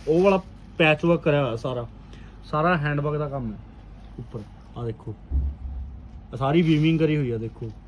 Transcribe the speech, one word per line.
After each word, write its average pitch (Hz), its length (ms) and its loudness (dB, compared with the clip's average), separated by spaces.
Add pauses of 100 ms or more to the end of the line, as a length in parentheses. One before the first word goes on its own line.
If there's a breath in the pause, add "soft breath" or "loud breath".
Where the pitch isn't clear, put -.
ਉਹ 160 140 6
ਵਾਲਾ 190 200 6 (360)
ਪੈਚ 156 260 4
ਵਰਕ 170 160 4
ਕਰਿਆ 143 240 2
ਹੋਇਆ 113 120 -2
ਸਾਰਾ। 123 300 -6 (580 loud breath)
ਸਾਰਾ 170 320 0
ਹੈਂਡ 147 240 -2
ਵਰਕ 147 180 -2
ਦਾ 147 100 -4
ਕੰਮ 131 240 -6
ਹੈ 98 60 -12 (600)
ਉੱਪਰ। 117 220 -12 (360)
ਆਹ 120 80 -8
ਦੇਖੋ 110 300 -8 (180)
ਆਹ - 1040 -6
ਸਾਰੀ 139 260 4
ਵੀਵਿੰਗ 160 360 4
ਕਰੀ 156 180 4
ਹੋਈ 135 140 0
ਆ। 117 60 -2
ਦੇਖੋ 113 340 -8 (180)